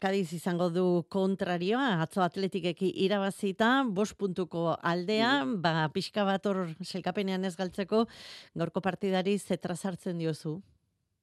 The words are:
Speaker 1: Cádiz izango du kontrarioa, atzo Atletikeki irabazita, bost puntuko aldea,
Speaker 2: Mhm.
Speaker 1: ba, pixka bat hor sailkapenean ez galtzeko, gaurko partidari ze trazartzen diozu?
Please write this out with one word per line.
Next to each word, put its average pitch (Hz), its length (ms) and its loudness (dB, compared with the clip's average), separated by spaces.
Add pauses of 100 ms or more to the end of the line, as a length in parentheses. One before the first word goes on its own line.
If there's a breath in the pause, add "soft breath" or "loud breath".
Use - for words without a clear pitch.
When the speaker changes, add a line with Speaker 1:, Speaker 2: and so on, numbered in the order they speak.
Speaker 1:
Cádiz 190 340 0
izango 175 380 0
du 175 340 4
kontrarioa, 190 960 0
atzo 165 220 -2
Atletikeki 180 640 -2 (160)
irabazita, 196 640 0 (180)
bost 202 300 -2
puntuko 170 640 0
aldea, 214 640 2
Speaker 2:
Mhm. 233 160 -2
Speaker 1:
ba, 160 320 4
pixka 196 320 0
bat 190 200 2
hor 190 220 0 (140)
sailkapenean 190 640 -2
ez 180 100 -4
galtzeko, 196 520 0 (480 loud breath)
gaurko 170 260 -2
partidari 190 580 0
ze - 160 -4
trazartzen 175 600 -6
diozu? 160 440 -4 (600)